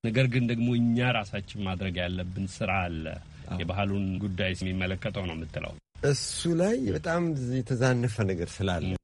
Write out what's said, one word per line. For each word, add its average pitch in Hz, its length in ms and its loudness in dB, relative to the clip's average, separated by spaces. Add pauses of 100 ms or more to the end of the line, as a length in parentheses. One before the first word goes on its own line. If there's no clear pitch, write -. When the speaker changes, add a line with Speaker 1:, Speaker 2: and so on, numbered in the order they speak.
Speaker 1:
ነገር 113 240 4
ግን 123 180 4
ደግሞ 117 300 2
እኛ 120 380 4
ራሳችን 101 500 -4
ማድረግ 92 340 -2
ያለብን 90 500 -2
ስራ 98 240 -2 (100)
አለ። 82 240 -4 (380)
Speaker 2:
አዎ። 90 140 -6
Speaker 1:
የባህሉን 98 480 0 (140)
ጉዳይ 95 340 0
የሚመለከተው 92 720 -2
ነው 85 100 -4
የምትለው። 80 380 -8 (300)
Speaker 2:
እሱ - 360 0 (160)
ላይ 196 200 4 (100)
በጣም 170 380 0 (300)
የተዛነፈ 123 720 2
ነገር 90 260 0
ስላለ፣ 90 400 0 (140)